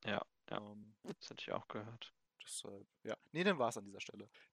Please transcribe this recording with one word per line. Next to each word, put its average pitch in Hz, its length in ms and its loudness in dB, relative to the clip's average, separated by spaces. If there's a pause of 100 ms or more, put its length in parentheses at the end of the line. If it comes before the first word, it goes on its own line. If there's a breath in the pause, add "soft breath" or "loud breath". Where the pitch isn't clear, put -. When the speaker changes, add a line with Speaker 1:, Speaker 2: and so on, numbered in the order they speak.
Speaker 1:
Ja. - 160 4 (280)
Ja, - 80 2
Speaker 2:
Ähm, 104 380 -8 (240)
Speaker 1:
das - 100 -10
hatte - 140 -8
ich - 80 -2
auch - 160 0
gehört. 113 460 -6 (300)
Speaker 2:
deshalb, 101 440 -8 (160)
ja. 110 120 2 (160)
Nee, 160 120 2
dann 185 160 8
war's 117 180 6
an 104 80 -6
dieser 98 160 -8
Stelle. 104 280 -8 (240 soft breath)